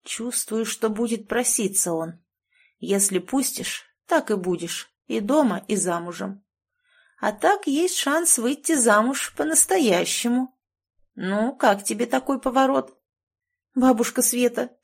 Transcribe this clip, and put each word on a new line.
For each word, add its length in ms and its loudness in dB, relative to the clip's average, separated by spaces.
Чувствую, 600 -6
что 240 -2
будет 400 -4
проситься 640 0
он. 300 -6
Если 400 0
пустишь, 680 -4
так 240 0
и 40 0
будешь, 560 -6
и 140 -4
дома, 480 2
и 80 0
замужем. 680 -4
А 120 0
так 340 2
есть 300 0
шанс 420 2
выйти 360 -2
замуж 600 2
по-настоящему. 1200 0
Ну, 400 -2
как 300 2
тебе 220 -2
такой 340 -2
поворот? 560 0
Бабушка 480 2
Света, 480 0